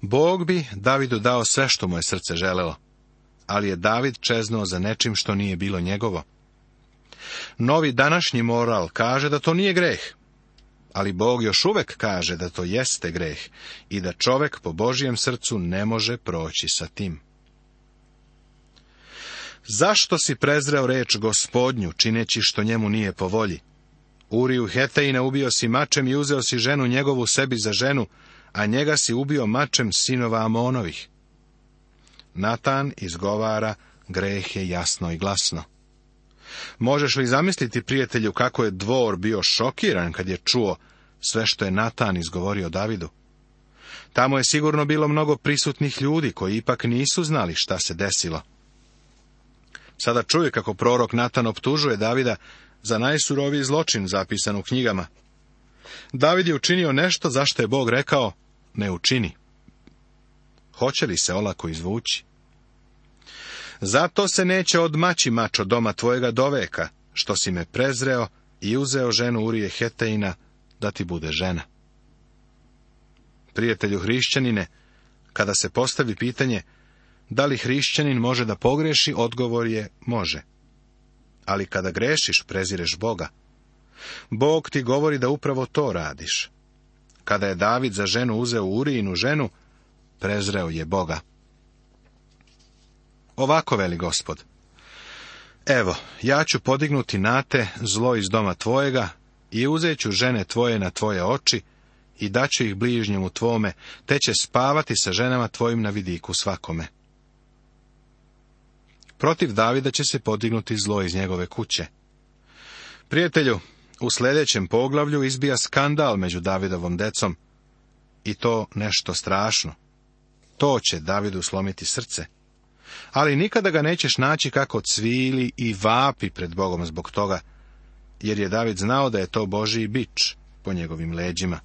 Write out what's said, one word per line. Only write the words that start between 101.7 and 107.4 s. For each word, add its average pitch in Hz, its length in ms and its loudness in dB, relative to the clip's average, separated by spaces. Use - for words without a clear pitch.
i 104 100 -4
daću 127 340 2
ih 104 120 0
bližnjemu 104 540 0
tvome, 110 440 0
te 143 140 2
će 120 220 0
spavati 139 540 2
sa 98 160 0
ženama 120 360 2
tvojim 117 340 0
na 107 80 0
vidiku 90 440 -6
svakome.” 85 540 -4